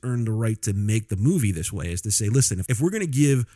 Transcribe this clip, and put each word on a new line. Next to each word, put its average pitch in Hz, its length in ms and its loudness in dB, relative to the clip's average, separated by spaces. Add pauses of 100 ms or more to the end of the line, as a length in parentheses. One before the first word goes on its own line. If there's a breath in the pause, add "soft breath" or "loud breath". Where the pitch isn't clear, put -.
earned 120 240 -2
the 113 60 -2
right 110 320 0
to 104 100 -2
make 107 360 0
the 98 80 -2
movie 120 340 2
this 78 200 -6
way, 85 200 -6
is 87 100 -4
to 107 100 -4
say, 104 180 0
"Listen, 123 300 2
if, 92 80 -6
if 113 140 -2
we're 170 80 2
gonna 208 160 -2
give 139 400 2 (100)